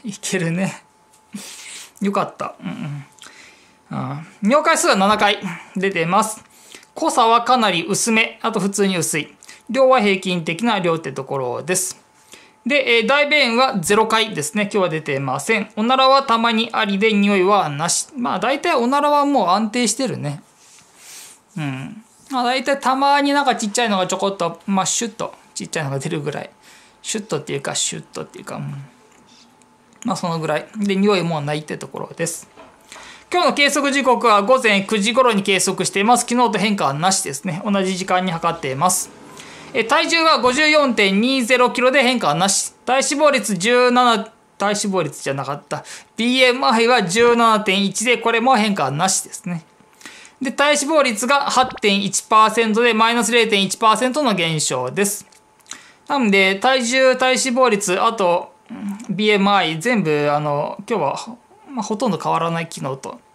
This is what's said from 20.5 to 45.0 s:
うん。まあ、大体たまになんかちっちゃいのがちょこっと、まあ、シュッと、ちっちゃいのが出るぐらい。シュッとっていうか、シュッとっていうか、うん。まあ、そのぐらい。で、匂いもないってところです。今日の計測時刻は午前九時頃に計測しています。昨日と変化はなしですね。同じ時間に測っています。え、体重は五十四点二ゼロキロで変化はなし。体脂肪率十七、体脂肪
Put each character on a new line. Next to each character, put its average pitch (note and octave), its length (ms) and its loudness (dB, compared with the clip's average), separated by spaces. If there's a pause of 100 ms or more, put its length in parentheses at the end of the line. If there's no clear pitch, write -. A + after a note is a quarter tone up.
う E3 60 -8
ん。 C#3 420 -10 (280)
ま B3+ 100 -2
あ、 - 20 -2
大 B3+ 200 0
体 C#4 160 0
た C4 160 0
ま C#4 260 4
に C#4+ 120 2
な C#4+ 80 2
ん C#4 40 0
か B3 100 2
ち A#3 100 -6
っ G3+ 60 -2
ち A#3+ 80 -2
ゃ A#3+ 60 2
い A3 40 -2
の G3 80 2
が F#3 80 2
ち F3+ 80 -2
ょ F#3 40 -2
こ G3 100 -2
っ G3 100 -4
と、 E3 300 -4
ま F#3+ 160 2
あ、 - 20 0
シ - 200 -4
ュ - 40 -8
ッ - 20 -12
と、 - 220 -8 (200)
ち - 120 -10
っ - 20 -16
ち - 100 -6
ゃ D#3+ 40 -2
い - 20 -4
の C3+ 80 -4
が C#3 80 -4
出 C#3+ 100 -6
る D#3+ 120 -4
ぐ C#3+ 100 -6
ら - 100 -8
い。 - 80 -14 (520)
シ - 180 -6
ュ - 20 -8
ッ D3+ 40 -12
と D#3 140 -4
っ - 40 -8
て C#3+ 100 -8
い C#3 40 -4
う C#3 40 -6
か、 C#3+ 140 -6
シ - 220 -4
ュ - 20 -10
ッ - 20 -14
と - 220 -14
っ - 20 -10
て - 140 -20
い - 20 -16
う - 40 -16
か、 - 100 -12
う - 60 -10
ん。 C#3+ 120 -8 (1300)
ま G#3 100 -4
あ、 - 20 -4
そ F3+ 120 -6
の E3 120 -4
ぐ D#3 80 -6
ら D#3 100 -2
い。 D#3+ 180 -8
で、 G3+ 200 -2
匂 G3+ 220 2
い F3 40 0
も E3+ 200 -2
な C#3+ 120 -4
い D3+ 60 -4
っ D#3 60 -12
て - 120 -10
と C#3+ 100 -12
こ - 120 -12
ろ - 180 -12
で E3 80 -2
す。 - 240 -10 (840)
今 F4 120 0
日 C#4+ 60 4
の - 40 0
計 C#4+ 160 2
測 C#4+ 220 0
時 C4+ 120 0
刻 A#3+ 240 2
は G#3 140 6
午 B3+ 200 2
前 G3 240 2
九 A3 120 -2
時 G#3+ 160 0
頃 B3 200 4
に G3 100 0
計 G3 160 2
測 F#3 260 -2
し - 60 -4
て G3 80 -2
い G3+ 40 0
ま A#3 140 4
す。 A#3 100 -2
昨 A#3+ 80 -2
日 A#3+ 160 2
と D#3 60 -2
変 G3+ 180 0
化 F#3 100 -2
は C#3 100 0
な F3 160 0
し F#3+ 100 -2
で D3 120 -6
す - 120 -12
ね。 F3+ 180 -6
同 G3+ 200 0
じ F#3+ 120 -2
時 F#3 120 -8
間 F#3 180 0
に F#3 60 -2
測 E3 260 -2
っ - 20 -14
て C3+ 120 -6
い C3 40 -4
ま E3 140 0
す。 - 220 -4 (600)
え、 A3+ 100 -2
体 D4+ 260 0
重 E4 140 2
は D#4 160 4
五 B3 120 2
十 D4+ 180 2
四 C#4+ 260 2
点 G3 260 2
二 C4 220 0
ゼ B3+ 140 2
ロ B3 140 4
キ B3 100 -2
ロ B3+ 100 4
で C#4 100 4
変 B3 180 2
化 E3 100 0
は D3 60 0
な F#3 140 2
し。 - 240 -4 (120)
体 C4+ 180 0
脂 C#4 200 -2
肪 D4 80 6
率 G#3+ 240 -2
十 B3 360 2
七、 A#3+ 400 2 (260)
体 G3 100 -2
脂 G#3 80 0 (180)
肪 F3+ 100 0